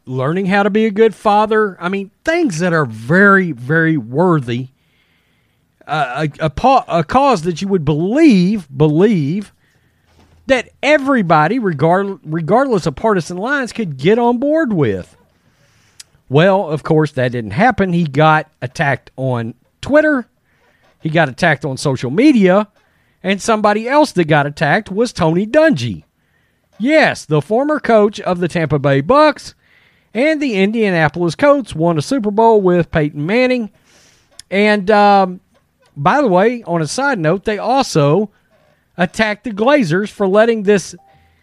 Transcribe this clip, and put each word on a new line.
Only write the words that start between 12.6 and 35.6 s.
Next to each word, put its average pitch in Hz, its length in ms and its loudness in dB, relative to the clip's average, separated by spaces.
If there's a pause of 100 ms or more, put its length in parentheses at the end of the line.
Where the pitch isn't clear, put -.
of 143 100 -4
partisan 185 420 -2
lines, 254 360 -6
could 165 240 -8
get 185 220 2
on 240 180 0
board 294 340 -2
with. 113 460 -2 (1120)
Well, 180 400 2
of 147 140 -6
course, 156 300 0
that 127 180 -2
didn't 117 200 -8
happen. 196 400 0
He 170 120 0
got 156 480 0 (100)
attacked 135 540 -4
on 123 400 -6 (260)
Twitter. 294 460 2 (720)
He 165 80 -6
got 156 180 2
attacked 156 380 -2
on 135 100 -6
social 131 360 -4
media. 208 560 4 (560)
And 190 180 -4
somebody 214 480 0
else 294 220 2
that 175 140 0
got 147 200 2
attacked 160 460 -4
was 220 200 -2
Tony 170 360 0
Dungy. 190 560 0 (760)
Yes, 254 480 0
the 151 160 0
former 277 380 -2
coach 214 400 2
of 180 180 -4
the 175 100 -4
Tampa 156 300 -2
Bay 139 240 0
Bucks 277 540 0 (580)
and 294 260 0
the 277 140 -4
Indianapolis 185 800 0
Colts 285 400 0
won 165 240 0
a 143 60 -2
Super 240 260 -4
Bowl 220 320 4
with 180 300 0
Peyton 147 340 -2
Manning. 247 460 -2 (800)
And, 208 400 0
um, 202 480 4 (580)